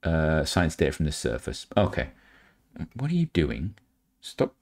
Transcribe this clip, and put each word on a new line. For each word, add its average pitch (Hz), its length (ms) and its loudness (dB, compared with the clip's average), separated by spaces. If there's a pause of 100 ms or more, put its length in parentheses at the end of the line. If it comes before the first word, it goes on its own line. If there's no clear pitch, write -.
Uh, 80 420 2
science 85 320 2
data 71 160 2
from 78 140 -2
the 76 60 0
surface. - 560 -6 (100)
Okay. 98 320 0 (840)
What 139 160 -4
are - 20 0
you 170 140 2
doing? 73 480 -2 (460)
Stop. - 400 -2